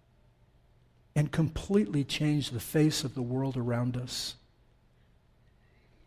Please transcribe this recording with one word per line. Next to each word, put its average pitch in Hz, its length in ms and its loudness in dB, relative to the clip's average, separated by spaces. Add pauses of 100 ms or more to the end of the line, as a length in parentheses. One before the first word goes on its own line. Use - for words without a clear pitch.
(1160)
and 151 160 2
completely 165 720 0
change 147 460 0
the 120 100 -4
face 151 440 2
of 123 100 -4
the 131 80 -4
world 131 340 -2
around 120 400 0
us. - 380 -6 (1700)